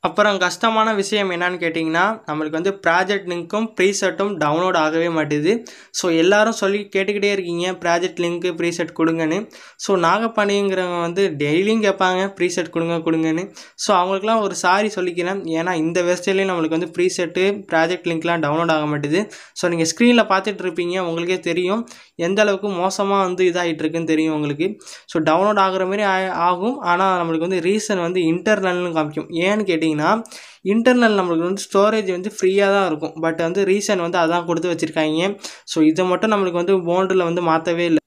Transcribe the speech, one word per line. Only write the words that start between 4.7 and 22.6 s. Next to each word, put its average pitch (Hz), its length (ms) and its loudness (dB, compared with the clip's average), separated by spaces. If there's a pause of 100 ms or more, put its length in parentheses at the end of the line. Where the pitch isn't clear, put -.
ஆகவே 165 320 2
மாட்டுது. 156 440 0 (400)
So, - 200 -4
எல்லாரும் 208 440 4
சொல்லி 202 220 0 (100)
கேட்டுக்கிட்டே 202 420 0
இருக்கீங்க, 175 360 -2 (120)
ப்ராஜெக்ட் 175 420 0
லிங்க்கு, 175 340 -2
ப்ரீசெட் 170 380 -4
கொடுங்கன்னு. 165 460 0 (420)
So, 196 200 0
நாகப்பாண்டிங்கிறவங்க 196 1000 0
வந்து 170 240 0 (120)
டெய்லியும் 180 460 0
கேட்பாங்க, 190 400 2 (120)
"ப்ரீசெட் 175 360 -2
கொடுங்க, 165 280 -2
கொடுங்கன்னு." 160 460 0 (320)
So, - 180 -4
அவங்களுக்குலாம் 196 460 2
ஒரு 185 160 -2
சாரி 196 340 2
சொல்லிக்கிறேன். 180 600 -4
ஏன்னா, 165 260 -2
இந்த 165 260 -2
வெப்சைட்லேயும் 190 480 0
நம்மளுக்கு 165 280 -2
வந்து 170 120 -4
ப்ரீசெட்டு, 175 540 -2 (220)
ப்ராஜெக்ட் 170 420 0
லிங்க்லாம் 165 340 -2
டவுன்லோட் 160 300 0
ஆக 151 140 0
மாட்டுது. 147 360 -2 (320)
So, 175 160 -2
நீங்க 165 160 0
ஸ்க்ரீனில் 233 400 4
பார்த்துட்டு 190 380 -2
இருப்பீங்க, 175 360 -4
உங்களுக்கே 175 400 -2
தெரியும் 180 440 -2 (340)
எந்த 185 220 0
அளவுக்கு 202 320 0